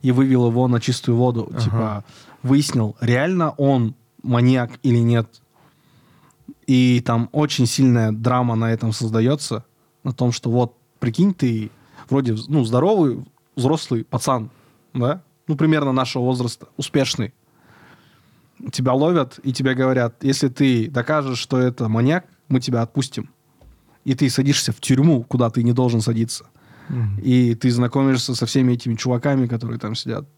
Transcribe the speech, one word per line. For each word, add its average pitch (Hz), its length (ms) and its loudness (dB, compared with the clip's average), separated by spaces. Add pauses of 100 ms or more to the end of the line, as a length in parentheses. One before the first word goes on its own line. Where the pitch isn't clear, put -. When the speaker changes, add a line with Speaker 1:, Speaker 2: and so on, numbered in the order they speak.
Speaker 1:
и 131 100 2
вывел 127 360 4
его 123 200 2
на 120 120 2
чистую 123 380 -2
воду. 120 340 0
Speaker 2:
Ага. - 120 -8
Speaker 1:
Типа, 107 400 -2 (400)
выяснил, 127 580 0
реально 151 560 0
он 131 380 2 (280)
маньяк 123 480 2 (120)
или 120 160 4
нет. 117 420 0 (1300)
И 127 380 2
там 117 280 -2
очень 147 320 0
сильная 120 460 2
драма 120 440 0
на 113 160 0
этом 113 220 -2
создается, 113 720 -2 (400)
на 135 100 -6
том, 123 180 0
что - 200 -6
вот, 120 220 0 (260)
прикинь, 165 340 0
ты 113 360 -2 (400)
вроде, 131 260 0 (120)
ну, 147 160 2
здоровый, 135 600 0 (300)
взрослый 131 480 -2
пацан, 120 460 -4 (440)
да? 135 280 -2 (260)
Ну, 156 80 -2
примерно 151 360 2
нашего 127 320 -2
возраста, 123 440 -4 (100)
успешный. 131 560 -2 (1400)
Тебя 127 220 0
ловят, 147 500 0
и 135 100 -4
тебе 131 220 0
говорят: 127 480 0
«Если 135 260 0
ты 127 400 0
докажешь, 135 500 -2
что - 200 -4
это 127 300 0
маньяк, 127 360 2 (240)
мы 131 100 2
тебя 123 220 -2
отпустим». 120 480 -6 (720)
И 135 120 0
ты 135 140 2
садишься 135 420 0
в - 80 -8
тюрьму, 135 440 4
куда 120 260 0
ты 117 140 -2
не 120 100 2
должен 120 280 2
садиться. 113 440 -4 (440)
Speaker 2:
Мгм. 110 320 -4
Speaker 1:
И 123 340 4
ты 127 160 0
знакомишься 123 640 0
со - 100 -2
всеми 127 280 2
этими 117 220 -4
чуваками, 127 520 -2
которые 117 320 -6
там 107 160 -8
сидят. 120 300 -8 (120)